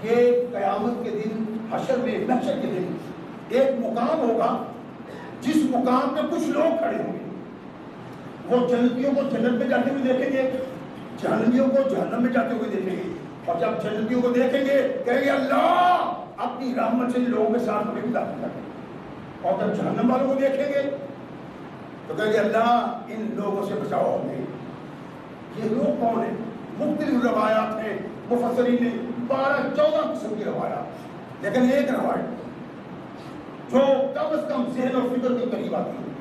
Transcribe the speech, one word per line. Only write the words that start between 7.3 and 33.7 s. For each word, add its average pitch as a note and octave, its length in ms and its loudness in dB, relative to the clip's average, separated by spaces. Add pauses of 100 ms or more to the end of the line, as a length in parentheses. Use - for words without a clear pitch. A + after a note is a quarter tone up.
वो B3 180 4
जन्नतियों B3 480 4
को A3+ 80 2
जन्नत A#3 360 2
में - 100 0
जाते B3 200 4
हुए - 100 0
देखेंगे, B3+ 440 2 (800)
जहन्नमियों B3 460 4
को - 200 4
जहन्नम A#3 340 0
में B3 80 4
जाते A#3+ 240 2
हुए - 140 -2
देखेंगे। F#3 540 -4 (280)
और - 80 0
जब A3+ 200 0
जन्नतियों A3+ 420 0
को B3 60 4
देखेंगे, C4 560 4
कहेंगे, C#4 460 2
"अल्लाह, E4+ 680 4 (460)
अपनी B3+ 300 -4
रहमत A#3+ 420 2
से B3 60 4
इन A#3+ 60 2
लोगों G#3+ 220 2
के A#3+ 100 2
साथ - 240 0
हमें - 200 -2
भी - 100 0
दाखिल - 280 -2
कर - 60 -4
दे।" - 1000 -8
और F#3+ 100 2
जब G3+ 140 0
जहन्नम - 380 2
वालों C4 160 2
को C4+ 60 2
देखेंगे, C#4 480 2 (1300)
तो D#3 100 -4
कहेंगे, G#3+ 200 2
"अल्लाह, A3+ 720 2
इन A3 280 -4
लोगों G3 280 -2
से - 80 -4
बचाओ - 440 0
हमें।" - 280 -4 (1120)
ये A3 100 -2
लोग A#3+ 300 2
कौन A3+ 240 2
हैं? - 300 -6 (260)
मुख्तलिफ D4 460 0
रवायात G#3+ 540 2
हैं, G#3 320 -6 (180)
मुफस्सरीन A#3+ 540 2
ने A#3 60 2 (360)
बारह C4+ 440 2
चौदह - 440 2
किस्म - 220 -6
की G#3 80 -6
रवायात, - 440 -4 (560)
लेकिन B3 280 4
एक C#4 180 4
रवायत - 400 0 (1300)
जो B3+ 220 4